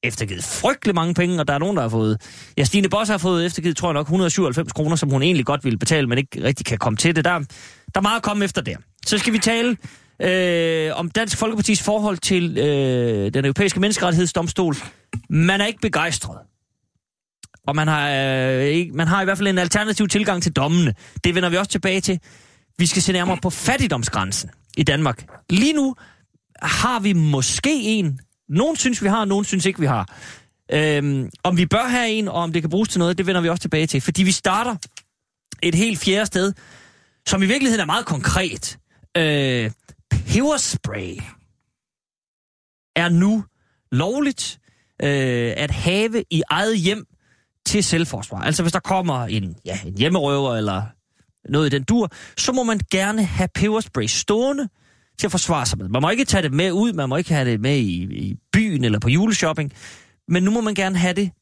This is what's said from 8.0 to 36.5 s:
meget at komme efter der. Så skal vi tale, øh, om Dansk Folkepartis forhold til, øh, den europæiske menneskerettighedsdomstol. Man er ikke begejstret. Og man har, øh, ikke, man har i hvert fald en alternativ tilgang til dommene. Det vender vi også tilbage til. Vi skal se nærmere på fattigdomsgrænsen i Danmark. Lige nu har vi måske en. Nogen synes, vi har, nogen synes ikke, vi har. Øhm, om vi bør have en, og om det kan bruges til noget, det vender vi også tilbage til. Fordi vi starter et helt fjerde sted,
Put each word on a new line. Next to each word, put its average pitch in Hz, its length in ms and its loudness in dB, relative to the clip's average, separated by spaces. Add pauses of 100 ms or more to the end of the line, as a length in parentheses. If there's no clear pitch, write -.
meget 208 160 0
at 233 60 -4
komme 208 220 -2
efter 185 180 -4
der. 113 140 -8 (300)
Så 214 120 0
skal 226 140 0
vi 220 60 2
tale, 233 380 0 (460)
øh, 170 760 0
om 170 120 -4
Dansk 220 280 -4
Folkepartis 220 440 0
forhold 208 360 0
til, 175 400 0
øh, 123 760 0
den 135 100 0
europæiske 180 360 0
menneskerettighedsdomstol. 175 960 0 (540)
Man 175 300 4
er 202 60 2
ikke 220 140 -6
begejstret. 160 580 -2 (1300)
Og 143 100 -2
man 156 120 2
har, 147 220 0
øh, 131 540 0
ikke, 165 300 0
man 160 140 0
har 196 120 2
i 190 40 0
hvert 196 140 0
fald 202 100 0
en 185 100 2
alternativ 208 500 0
tilgang 180 340 0
til 165 100 0
dommene. 147 420 2 (300)
Det 175 100 2
vender 180 140 2
vi 170 80 0
også 196 140 -2
tilbage 190 300 0
til. 180 200 -2 (580)
Vi 175 80 4
skal 185 160 2
se 190 100 2
nærmere 180 300 0
på 180 80 0
fattigdomsgrænsen 127 1000 -2 (260)
i 156 60 2
Danmark. 143 420 0 (260)
Lige 220 220 4
nu 269 220 0 (680)
har 240 380 0
vi 202 120 2
måske 165 720 0
en. 196 380 0 (280)
Nogen 269 280 2
synes, 247 260 0
vi 202 60 2
har, 214 160 2
nogen 196 200 0
synes 190 220 -2
ikke, 190 140 -2
vi 151 60 2
har. 113 220 0 (640)
Øhm, 143 580 0 (140)
om 180 120 2
vi 175 100 4
bør 214 180 2
have 247 260 0
en, 220 180 -2
og - 60 -6
om 170 180 -2
det 165 100 -2
kan 156 80 -4
bruges 202 180 0
til - 100 -2
noget, 170 200 2
det 185 80 0
vender 180 140 2
vi 170 80 2
også 170 120 -2
tilbage 160 260 0
til. 139 140 0
Fordi 170 220 0
vi 185 100 4
starter 214 440 0 (840)
et 165 120 0
helt 202 240 2
fjerde 202 280 0
sted, 196 260 0 (760)